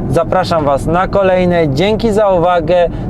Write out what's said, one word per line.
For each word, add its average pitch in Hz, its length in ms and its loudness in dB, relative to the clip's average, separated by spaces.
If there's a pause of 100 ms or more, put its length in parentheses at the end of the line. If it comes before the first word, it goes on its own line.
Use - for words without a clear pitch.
Zapraszam 165 560 -2
Was 135 220 0
na 175 220 0
kolejne. 185 600 2
Dzięki 202 440 0
za 208 160 2
uwagę, 175 600 2 (220)